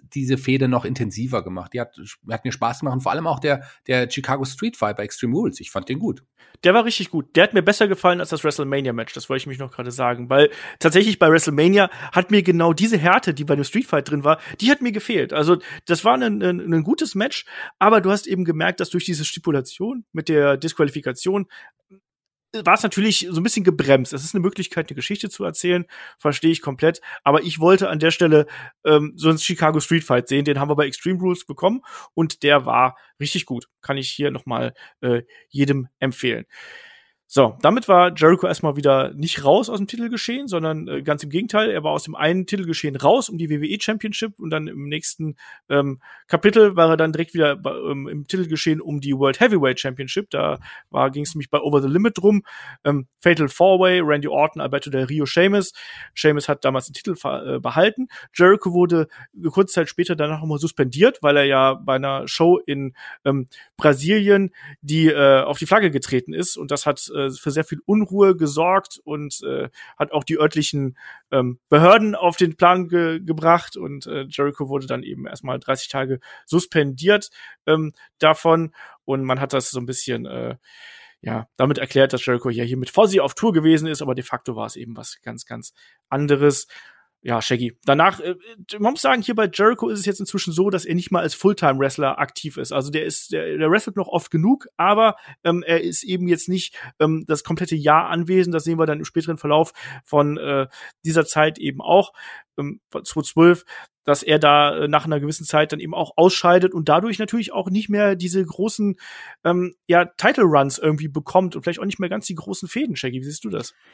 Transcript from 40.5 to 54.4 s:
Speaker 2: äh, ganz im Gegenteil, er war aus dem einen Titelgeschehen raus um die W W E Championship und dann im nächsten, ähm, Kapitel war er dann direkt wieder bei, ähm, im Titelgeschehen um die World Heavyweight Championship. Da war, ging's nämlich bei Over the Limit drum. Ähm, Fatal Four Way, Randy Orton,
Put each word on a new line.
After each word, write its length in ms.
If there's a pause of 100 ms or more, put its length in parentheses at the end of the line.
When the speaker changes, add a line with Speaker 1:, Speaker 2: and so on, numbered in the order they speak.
Speaker 2:
äh, 160
ganz 220
im 60
Gegenteil, 400
er 120
war 80
aus 140
dem 100
einen 320
Titelgeschehen 480
raus 340
um 100
die 100
W 120
W 60
E 140
Championship 580
und 120
dann 180
im 160
nächsten, 500 (340)
ähm, 320 (280)
Kapitel 480
war 140
er 60
dann 160
direkt 220
wieder 220
bei, 160
ähm, 340
im 220
Titelgeschehen 520
um 200
die 180
World 220
Heavyweight 400
Championship. 500
Da 300 (300)
war, 200
ging's 240
nämlich 160
bei 80
Over 240
the 60
Limit 300
drum. 260 (400)
Ähm, 240 (120)
Fatal 280
Four 320
Way, 200
Randy 280
Orton, 340